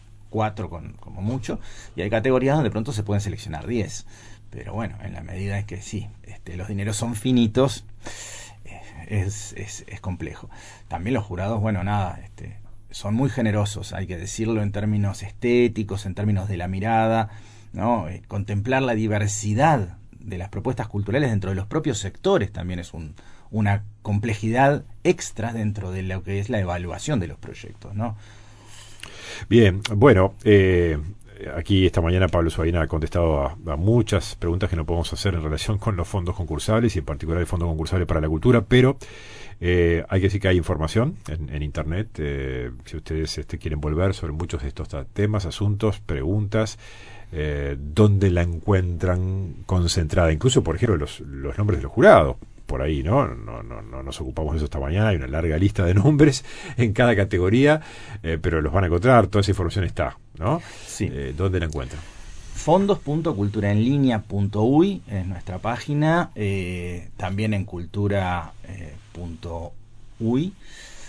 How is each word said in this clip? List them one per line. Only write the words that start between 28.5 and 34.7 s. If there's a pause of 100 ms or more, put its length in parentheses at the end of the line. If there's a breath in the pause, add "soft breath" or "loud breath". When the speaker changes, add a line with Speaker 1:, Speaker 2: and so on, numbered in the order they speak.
Speaker 2:
Bien, (120)
bueno, (120)
eh, (600)
aquí
esta
mañana
Pablo
Suaina
ha
contestado
a, (100)
a
muchas
preguntas
que